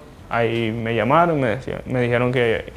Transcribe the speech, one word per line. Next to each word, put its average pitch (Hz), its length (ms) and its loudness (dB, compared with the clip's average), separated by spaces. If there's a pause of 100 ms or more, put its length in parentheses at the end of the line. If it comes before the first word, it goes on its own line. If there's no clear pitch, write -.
(300)
ahí 117 420 0
me 113 220 -2
llamaron, 151 440 4
me 131 100 0
decía-, - 360 -4
me 127 160 -2
dijeron 120 320 2
que 120 440 0